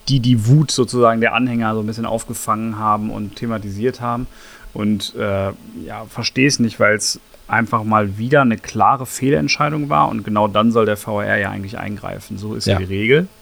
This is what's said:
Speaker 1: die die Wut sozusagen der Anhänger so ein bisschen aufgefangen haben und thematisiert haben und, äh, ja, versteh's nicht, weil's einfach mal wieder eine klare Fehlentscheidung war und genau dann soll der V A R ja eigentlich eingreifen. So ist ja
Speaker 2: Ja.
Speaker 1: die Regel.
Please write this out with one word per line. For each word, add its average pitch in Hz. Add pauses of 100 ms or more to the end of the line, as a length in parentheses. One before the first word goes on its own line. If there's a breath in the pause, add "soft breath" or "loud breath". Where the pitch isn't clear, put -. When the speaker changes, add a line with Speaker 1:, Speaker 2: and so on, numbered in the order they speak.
Speaker 1:
die 135
die 117
Wut 147
sozusagen 117
der 117
Anhänger 117
so 110
ein 107
bisschen 113
aufgefangen 113
haben 107
und 107
thematisiert 110
haben 120 (460 loud breath)
und, 104
äh, 98 (340)
ja, 110
versteh's -
nicht, 113
weil's 107 (300)
einfach 113
mal 107
wieder 135
eine 113
klare 117
Fehlentscheidung 147
war 151
und 107
genau 107
dann 107
soll 113
der 104
V 104
A 104
R 104
ja 101
eigentlich 101
eingreifen. 98
So 107
ist 117
ja 98
Speaker 2:
Ja. 95
Speaker 1:
die 95
Regel. 113 (140)